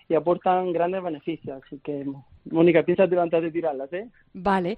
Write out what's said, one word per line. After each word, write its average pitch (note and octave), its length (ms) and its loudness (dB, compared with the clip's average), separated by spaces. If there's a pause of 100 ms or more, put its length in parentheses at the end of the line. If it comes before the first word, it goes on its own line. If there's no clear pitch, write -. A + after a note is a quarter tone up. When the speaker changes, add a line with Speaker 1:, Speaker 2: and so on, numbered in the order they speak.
Speaker 1:
y D#3+ 60 2
aportan F3+ 580 0
grandes F3+ 300 -2
beneficios. D3 600 -8
Así C#3+ 200 -16
que, C#3+ 200 -8 (460)
Mónica, E3 320 6
piénsate F3 380 2
antes E3 240 0
de E3 80 -4
tirarlas, D3+ 420 -4
¿eh? G#3 140 -8 (260)
Speaker 2:
Vale. F#3+ 440 -2